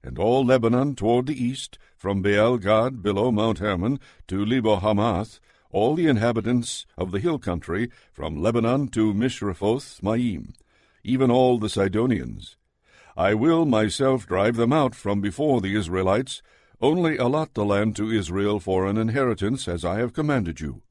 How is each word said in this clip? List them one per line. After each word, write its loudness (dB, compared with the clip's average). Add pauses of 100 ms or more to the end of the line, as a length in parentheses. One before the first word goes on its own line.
and -12
all 2
Lebanon 2
toward 0
the -4
east, -8 (180)
from -4
Baal 4
Gad 0
below 2
Mount 0
Hermon -2 (280)
to -4
Lebo 2
Hamath, 0 (300)
all 2
the 2
inhabitants 0 (100)
of -4
the -2
hill -2
country, -6 (200)
from -8
Lebanon 0
to 0
Mishrephoth -4
Maim, -4 (500)
even 2
all 4
the -2
Sidonians. -2 (640)
I 4
will 4
myself 2
drive 2
them 2
out 2
from -4
before 0
the -2
Israelites. -2 (400)
Only 2
allot -2
the -2
land 0
to -4
Israel 0
for 0
an 0
inheritance, -2
as -6
I -2
have -4
commanded -2
you. -10